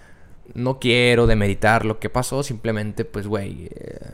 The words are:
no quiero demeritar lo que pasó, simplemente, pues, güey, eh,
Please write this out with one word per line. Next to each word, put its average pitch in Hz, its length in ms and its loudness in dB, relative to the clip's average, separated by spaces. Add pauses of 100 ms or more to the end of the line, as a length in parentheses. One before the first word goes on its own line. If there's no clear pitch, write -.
(520)
no 127 260 -4
quiero 120 480 4
demeritar 107 600 4
lo 107 140 -4
que 104 100 -6
pasó, 131 320 -2
simplemente, 110 640 -6
pues, 101 200 -8
güey, 104 480 -6
eh, - 240 -14 (160)